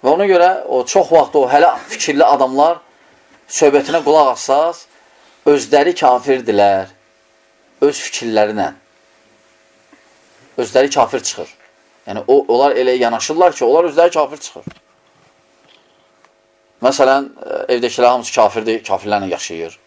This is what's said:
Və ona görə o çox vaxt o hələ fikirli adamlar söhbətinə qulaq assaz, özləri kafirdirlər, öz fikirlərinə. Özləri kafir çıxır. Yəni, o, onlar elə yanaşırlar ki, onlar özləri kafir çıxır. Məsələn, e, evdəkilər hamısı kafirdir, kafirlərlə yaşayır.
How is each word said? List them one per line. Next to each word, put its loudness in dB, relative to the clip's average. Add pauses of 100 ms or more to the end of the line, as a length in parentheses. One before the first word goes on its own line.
Və 2
ona 0
görə 4 (200)
o -2
çox 0
vaxt 2
o 2
hələ 4 (180)
fikirli 0
adamlar 2 (720)
söhbətinə 0
qulaq 2
assaz, -2 (640)
özləri 2
kafirdirlər, 0 (880)
öz 0
fikirlərinə. -4 (1900)
Özləri 0
kafir -2
çıxır. -12 (560)
Yəni, -12
o, 2
onlar 2
elə 0
yanaşırlar 0
ki, -4
onlar 2
özləri 2
kafir -4
çıxır. -18 (2000)
Məsələn, 2 (140)
e, -8 (140)
evdəkilər 0
hamısı -6
kafirdir, 0
kafirlərlə -4
yaşayır. -10